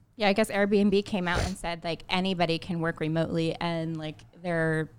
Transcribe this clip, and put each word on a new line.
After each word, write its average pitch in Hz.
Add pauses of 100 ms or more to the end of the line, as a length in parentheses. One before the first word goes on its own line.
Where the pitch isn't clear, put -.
(160)
Yeah, 208
I 202
guess 220
Airbnb 202
came 180
out 175
and 185
said, 170
like, 165
anybody 180
can 170
work 165
remotely, 160
and, 165
like, 156 (240)
their, 160